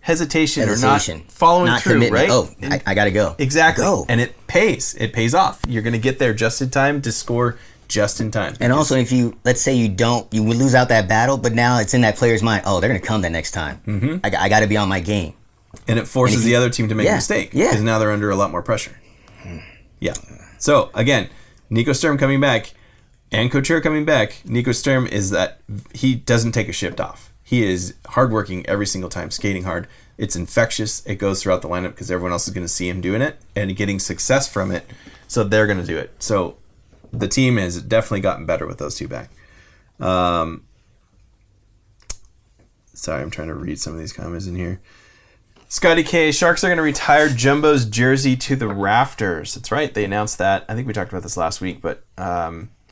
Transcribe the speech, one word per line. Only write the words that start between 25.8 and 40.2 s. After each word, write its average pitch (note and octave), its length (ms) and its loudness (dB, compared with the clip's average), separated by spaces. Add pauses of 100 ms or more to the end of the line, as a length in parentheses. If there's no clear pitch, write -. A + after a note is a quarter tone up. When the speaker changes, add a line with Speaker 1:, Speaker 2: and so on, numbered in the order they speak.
Speaker 1:
he C3 220 0
doesn't A#2 380 0
take G#2+ 160 -2
a A2 40 -8
shift E2+ 280 -4
off. - 320 -10 (100)
He A#2+ 220 0
is F#2 300 -2 (120)
hardworking G#2+ 600 0
every G2+ 200 -2
single F#2 240 -6
time, E2+ 200 -8
skating G2 340 -4
hard. F2 220 -6 (300)
It's G#2+ 200 -6
infectious. G#2+ 720 -2
It G2 100 -6
goes G2 260 -2
throughout F#2 180 0
the D2+ 80 -10
lineup F2+ 280 -6
'cause - 140 -10
everyone F2+ 220 -4
else F2 160 -4
is G2 60 -10
gonna F2+ 140 -6
see F2+ 200 -4
him F2+ 140 -6
doing G2+ 180 -2
it D3+ 160 -2 (200)
and G2 200 -4
getting G2+ 220 -2
success B2+ 500 -2
from F#2+ 220 -4
it. F2 160 -6 (420)
So A#2+ 160 0
they're G#2+ 220 2
gonna F#2+ 180 -2
do D#2 140 -6
it. - 200 -10
So G2 380 -2 (560)
the A2+ 160 -4
team B2+ 300 2
has F2 240 -4
definitely G#2 380 0
gotten F#2 260 -2
better E2 200 -4
with F2 120 -12
those - 160 -8
two C#2 140 -10
back. B1+ 220 -12 (720)
Um, F2 600 -2 (2250)